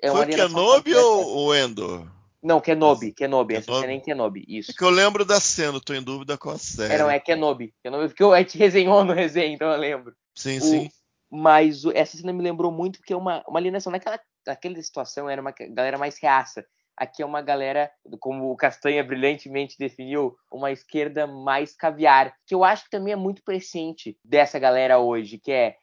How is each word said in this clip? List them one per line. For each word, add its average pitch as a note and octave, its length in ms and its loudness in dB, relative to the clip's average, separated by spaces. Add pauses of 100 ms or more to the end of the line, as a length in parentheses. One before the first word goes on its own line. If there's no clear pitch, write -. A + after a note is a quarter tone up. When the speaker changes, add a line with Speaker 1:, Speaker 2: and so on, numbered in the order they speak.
Speaker 1:
é C#3 120 0
uma C3+ 60 2
Speaker 2:
Foi - 80 4
Speaker 1:
alienação E3 280 0
Speaker 2:
Kenobi C4 400 4
Speaker 1:
completa. B3 140 8
Speaker 2:
ou, G3 180 2 (120)
ou D3 180 2
Endor? G#2 500 -4 (340)
Speaker 1:
Não, D#3+ 200 2
Kenobi, D3 520 2
Kenobi, C3 440 -2
essa A2 100 -6
Speaker 2:
Kenobi. B2+ 140 -2
Speaker 1:
cena C3 120 -6
é C3+ 40 -6
em C3+ 40 -10
Kenobi, A#2 460 -6
isso. G#2 240 -12
Speaker 2:
É - 40 -14
que F#3 100 -2
eu F3+ 60 4
lembro G3+ 340 4
da G3 160 2
cena, D3 360 -2
eu C3 40 -8
tô - 120 -10
em C3+ 80 -6
dúvida C3+ 380 -8
com - 120 -14
a D3+ 60 -8
série. A2 380 -6
Speaker 1:
É, D3+ 40 2
não, D3+ 120 2
é C#3+ 80 0
Kenobi. C#3+ 640 -2
Kenobi, C#3 240 -4
porque D3+ 160 -4
a F#3+ 160 8
gente F#3 180 0
resenhou F#3+ 480 6
no F3 80 2
resenha, D#3+ 400 -2
então D3+ 160 -4
eu D#3 80 0
lembro. C#3+ 380 -6 (180)
Speaker 2:
Sim, C3+ 280 -6
Speaker 1:
O, C#3+ 40 -2
Speaker 2:
sim. D3+ 260 0 (380)
Speaker 1:
mas D#3 560 4
o, D#3+ 80 -2
essa D#3 240 0
cena F3 160 -8
me F3+ 80 -8
lembrou F3 300 -2
muito F3 300 -8
porque - 120 -10
é F3+ 40 -4
uma, F3+ 320 -6
uma D#3+ 100 -4
alienação. F#3 320 -4
Naquela, F#3+ 300 -8 (260)
naquela E3 340 -10
situação C#3+ 480 -10
era C#3 140 -8
uma C#3 80 -10
galera B2+ 480 -6
mais C#3+ 240 -6
reaça. C3 420 0 (320)
Aqui - 260 -10
é C#3+ 40 -6
uma D3 160 -6
galera, C#3+ 480 -2 (300)
como C3 320 -6
o A#2 40 -12
Castanha D3 460 -2
brilhantemente C3+ 720 -4
definiu, C3+ 600 -6 (140)
uma C#3 200 -6
esquerda D3 560 -6
mais C#3 480 -4
caviar, D3+ 580 4 (140)
que - 80 -6
eu F#3 80 2
acho G3+ 220 2
que - 60 -20
também G3+ 220 -6
é G3+ 40 -4
muito G3 260 -6
presciente E3 800 -10
dessa C#3+ 360 2
galera B2+ 400 4
hoje, A2+ 380 -2
que - 120 -8
é B2+ 320 0